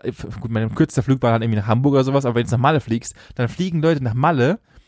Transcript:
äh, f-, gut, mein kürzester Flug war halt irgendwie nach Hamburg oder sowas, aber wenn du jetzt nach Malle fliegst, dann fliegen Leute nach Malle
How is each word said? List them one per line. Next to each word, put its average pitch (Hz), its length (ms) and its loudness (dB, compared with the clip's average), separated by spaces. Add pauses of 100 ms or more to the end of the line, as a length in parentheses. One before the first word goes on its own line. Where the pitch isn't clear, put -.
äh, 120 40 -4
f-, - 320 -10
gut, 113 100 -8
mein 110 240 -2
kürzester - 300 0
Flug 135 180 0
war 120 100 2
halt 113 100 0
irgendwie 113 180 0
nach 101 80 -4
Hamburg 127 260 2
oder 135 100 4
sowas, 135 220 0
aber 120 80 0
wenn 117 80 2
du 110 40 -2
jetzt - 60 -2
nach 120 60 2
Malle 139 220 2
fliegst, 117 340 -6 (220)
dann 120 120 -2
fliegen 170 320 -4
Leute 156 240 2
nach 113 100 -2
Malle 143 440 2 (300)